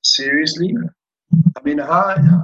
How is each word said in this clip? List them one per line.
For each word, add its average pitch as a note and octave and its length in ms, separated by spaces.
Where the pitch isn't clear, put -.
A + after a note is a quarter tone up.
Seriously? D#3 720
I - 60
mean, D4 160
how, F#3+ 380